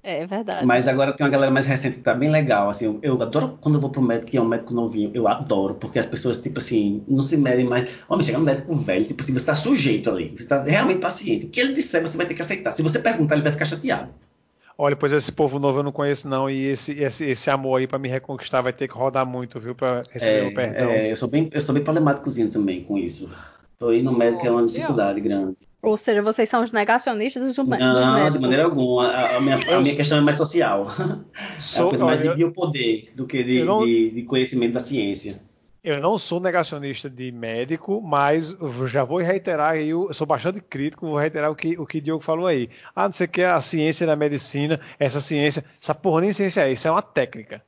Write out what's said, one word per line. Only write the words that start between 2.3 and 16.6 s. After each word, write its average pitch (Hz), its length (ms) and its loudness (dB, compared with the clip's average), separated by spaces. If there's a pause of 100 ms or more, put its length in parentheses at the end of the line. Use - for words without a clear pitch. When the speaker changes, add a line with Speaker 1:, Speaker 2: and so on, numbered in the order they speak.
Speaker 2:
legal, 117 380 2
assim, 107 160 -4
eu, 107 180 -2
eu 127 180 2
adoro 151 380 -2
quando 151 160 2
eu 151 60 2
vou 135 80 -2
pro 135 120 -2
médico 117 320 0
e 135 40 2
é 117 40 4
um 113 60 2
médico 117 260 -2
novinho, 113 400 -2
eu 117 140 2
adoro, 98 480 0
porque - 240 -4
as 110 60 0
pessoas, - 360 -4
tipo - 180 -6
assim, 104 460 0
não 139 160 2
se 139 140 0
medem 127 300 4
mais. 123 420 -2
Homem, 170 160 2
chega 156 160 2
um - 40 2
médico 143 320 0
velho, 95 300 0
tipo - 160 -8
assim, 131 120 -2
você 127 120 0
tá 151 120 2
sujeito 135 520 2
ali, 87 280 -4
você - 100 -14
tá 139 160 2
realmente 208 380 2
paciente. 170 460 -4
O - 20 -14
que - 100 -2
ele 269 140 2
disser, 170 280 0
você 160 140 -6
vai 175 100 -2
ter 165 80 -6
que - 80 -8
aceitar. 175 300 -4
Se 165 100 -4
você 156 160 2
perguntar, 156 380 2
ele 147 80 2
vai 147 80 2
ficar - 140 -2
chateado. - 440 -4 (680)
Speaker 3:
Olha, 143 180 2
pois 143 160 0
esse 147 220 2
povo 143 260 0
novo 139 200 2
eu 143 40 -2
não 143 80 -4
conheço 143 380 -2
não, 135 200 0
e 135 180 -2